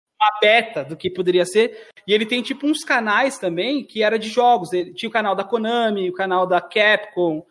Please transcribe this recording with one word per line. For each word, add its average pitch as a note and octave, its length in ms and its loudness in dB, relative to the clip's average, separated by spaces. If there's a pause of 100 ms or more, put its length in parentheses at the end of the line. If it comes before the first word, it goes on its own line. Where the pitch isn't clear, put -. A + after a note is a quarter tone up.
(220)
uma G#3+ 200 2
beta A3 420 2
do D3+ 140 -12
que F#3 120 -6
poderia F3+ 360 0
ser. - 420 0 (180)
E F#3+ 80 0
ele G#3+ 120 2
tem, B3 160 -2
tipo, C4+ 260 -6
uns D4+ 160 0
canais B3 540 0
também G3 480 -4
que G#3+ 180 -4
era G#3+ 160 2
de G#3+ 80 -8
jogos. A#3 460 2
Ele F3+ 200 -4
tinha - 140 -10
o - 60 -8
canal G#3+ 200 0
da F#3+ 120 -4
Konami, A3 640 -2
o F3+ 40 -6
canal F#3 320 0
da F3 140 2
Capcom. G3 920 0